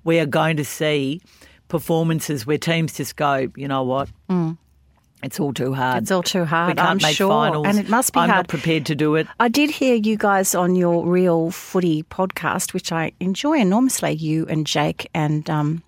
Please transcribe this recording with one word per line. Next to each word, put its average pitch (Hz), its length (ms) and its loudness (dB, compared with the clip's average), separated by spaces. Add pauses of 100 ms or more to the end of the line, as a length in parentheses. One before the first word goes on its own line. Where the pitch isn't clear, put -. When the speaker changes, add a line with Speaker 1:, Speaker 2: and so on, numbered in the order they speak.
Speaker 1:
we 165 160 2
are 156 60 0
going 160 320 0
to 147 60 0
see 151 560 -2 (460)
performances 160 800 -2
where 147 120 0
teams 165 360 -2
just - 220 -8
go, 139 400 0
"You 139 100 -10
know 135 160 -2
what? 127 260 -2 (220)
Speaker 2:
Mm. 170 260 0 (680)
Speaker 1:
It's - 160 -6
all 143 120 0
too 131 220 -2
hard. 127 300 0
Speaker 2:
It's 196 80 -2
all 180 100 2
too 180 220 0
hard, 165 240 0
Speaker 1:
We 170 80 2
can't 170 120 2
Speaker 2:
I'm 165 100 2
Speaker 1:
make 156 180 2
Speaker 2:
sure. 196 140 2
Speaker 1:
finals. 151 360 2
Speaker 2:
And 208 140 4
it 185 80 -4
must 233 240 2
be 170 80 2
Speaker 1:
I'm 170 80 4
Speaker 2:
hard. 202 160 4
Speaker 1:
not - 40 -18
prepared 160 380 0
to 156 80 -2
do 151 220 2
it." 160 100 0 (140)
Speaker 2:
I 240 80 4
did 294 220 0
hear 262 260 2
you 214 200 0
guys 196 380 2
on 185 220 2
your 170 280 2
Real 170 460 2
Footy 170 540 -2
podcast, - 720 -4
which - 180 -6
I 165 260 -4
enjoy 285 400 -2
enormously, 208 540 2
you 156 340 -2
and 151 220 -2
Jake 156 460 -2
and, 151 360 -2
um, 156 380 -2